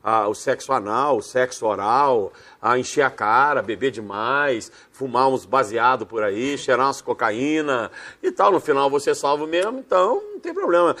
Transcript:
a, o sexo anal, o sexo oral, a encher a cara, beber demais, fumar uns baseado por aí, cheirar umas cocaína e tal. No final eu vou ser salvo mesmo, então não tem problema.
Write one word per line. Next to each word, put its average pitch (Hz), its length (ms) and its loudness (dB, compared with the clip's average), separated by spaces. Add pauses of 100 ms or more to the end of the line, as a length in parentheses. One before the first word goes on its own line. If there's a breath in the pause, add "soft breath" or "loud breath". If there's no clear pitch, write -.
a, 110 280 0
o 107 60 -2
sexo - 360 -4
anal, 123 460 0
o 101 40 -2
sexo 127 440 -2
oral, 110 680 0 (300 loud breath)
a 120 160 2
encher 127 240 -2
a 135 80 2
cara, 123 520 2
beber 110 300 -4
demais, 113 800 -2 (220 loud breath)
fumar 131 340 0
uns 131 180 0
baseado 113 600 0
por 113 180 -4
aí, 120 340 -2
cheirar 131 300 2
umas 131 140 -4
cocaína 123 880 -2 (300 loud breath)
e 180 100 -2
tal. 202 200 2
No 165 100 2
final 139 240 2
eu 139 60 2
vou 143 80 2
ser 143 160 0
salvo 147 300 0
mesmo, 190 340 -2
então 202 420 2 (100)
não 403 80 -14
tem 330 140 -10
problema. 175 480 2